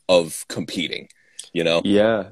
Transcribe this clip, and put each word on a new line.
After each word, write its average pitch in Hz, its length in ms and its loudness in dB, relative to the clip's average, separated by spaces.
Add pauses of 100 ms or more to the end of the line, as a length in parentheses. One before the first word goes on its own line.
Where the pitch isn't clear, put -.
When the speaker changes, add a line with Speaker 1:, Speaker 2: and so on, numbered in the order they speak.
Speaker 1:
of 85 400 2
competing, - 600 -8 (440)
you 82 120 0
know? 82 200 2
Speaker 2:
Yeah. 101 480 2